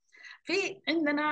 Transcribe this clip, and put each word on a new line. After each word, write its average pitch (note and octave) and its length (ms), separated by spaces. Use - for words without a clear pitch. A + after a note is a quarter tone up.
في F4+ 440
عندنا، D4 340